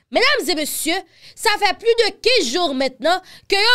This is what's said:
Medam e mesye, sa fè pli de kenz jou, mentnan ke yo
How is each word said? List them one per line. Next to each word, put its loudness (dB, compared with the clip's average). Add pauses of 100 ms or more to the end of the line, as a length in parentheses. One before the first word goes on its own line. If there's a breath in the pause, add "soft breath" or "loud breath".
(120)
Medam 2
e -2
mesye, -4 (380 loud breath)
sa -2
fè 0
pli 0
de 2
kenz 0
jou, -2
mentnan -2 (220 loud breath)
ke -2
yo 4